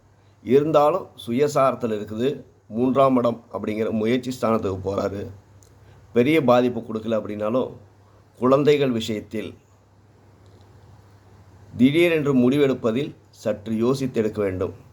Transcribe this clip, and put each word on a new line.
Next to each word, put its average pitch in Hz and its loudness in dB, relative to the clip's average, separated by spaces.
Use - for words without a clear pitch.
இருந்தாலும் 147 2
சுயசாரத்தில் 131 0
இருக்குது. 107 -6
மூன்றாம் 131 2
இடம் 120 0
அப்படிங்கிற 107 -4
முயற்சி 123 -2
ஸ்தானத்துக்கு 104 -2
போறாரு. 98 -4
பெரிய 147 2
பாதிப்பு 123 2
கொடுக்கல 110 -6
அப்படின்னாலும், 104 -4
குழந்தைகள் 135 2
விஷயத்தில் 107 -6
திடீரென்று 143 4
முடிவெடுப்பதில் 127 2
சற்று 110 -6
யோசித்து 127 -2
எடுக்க 104 -2
வேண்டும். 92 -4